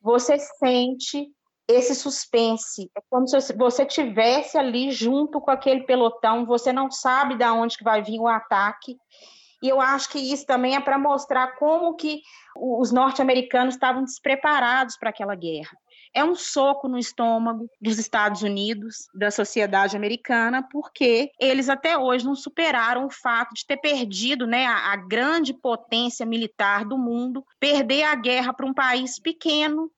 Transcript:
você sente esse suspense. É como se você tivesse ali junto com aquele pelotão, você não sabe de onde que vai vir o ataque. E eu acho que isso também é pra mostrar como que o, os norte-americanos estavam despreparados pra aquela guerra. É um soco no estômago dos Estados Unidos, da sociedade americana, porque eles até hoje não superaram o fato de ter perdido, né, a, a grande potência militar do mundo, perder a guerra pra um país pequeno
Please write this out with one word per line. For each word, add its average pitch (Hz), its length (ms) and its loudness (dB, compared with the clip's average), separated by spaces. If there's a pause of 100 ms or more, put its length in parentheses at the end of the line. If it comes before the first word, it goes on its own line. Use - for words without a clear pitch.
você 247 360 4
sente 254 880 -2 (400)
esse 247 280 4
suspense. 226 1000 -2
É 202 120 -8
como 254 180 2
se 269 280 2
você 247 320 2
tivesse 240 720 2
ali 262 320 0
junto 277 500 0
com 285 100 0
aquele 262 340 2
pelotão, 233 600 2
você 240 260 0
não 262 200 0
sabe 262 440 0
de 233 100 2
onde 233 340 0
que 208 60 -20
vai 220 180 2
vir 214 160 -6
o 226 80 0
ataque. 220 680 0 (680)
E 254 60 0
eu 269 120 4
acho 269 300 0
que 285 80 -6
isso 269 260 -4
também 254 300 2
é 277 60 0
pra 277 180 0
mostrar 269 580 0
como 330 380 2
que 302 260 -6 (360)
o, 247 240 -2
os 226 120 0
norte-americanos 254 800 2
estavam 254 300 0
despreparados 262 920 0
pra 220 120 -4
aquela 202 240 -6
guerra. 160 420 -8 (360)
É 277 120 2
um 349 100 2
soco 277 540 0
no 247 100 -4
estômago 226 720 -2 (100)
dos 214 160 -2
Estados 208 460 0
Unidos, 208 720 -4
da 208 160 0
sociedade 202 680 0
americana, 233 720 -2
porque 277 720 0
eles 262 300 2
até 285 280 0
hoje 247 280 0
não 277 100 -2
superaram 262 720 0
o 269 40 -6
fato 240 440 -2
de - 100 -12
ter 277 120 -4
perdido, 254 680 -2
né, 240 220 0
a, 208 260 0
a 202 40 -2
grande 254 580 -2
potência 233 720 -4
militar 214 580 -2
do 262 140 -4
mundo, 247 480 -4 (140)
perder 277 420 2
a 302 140 2
guerra 247 360 0
pra 262 140 -6
um 269 80 -4
país 254 460 0
pequeno 311 760 -2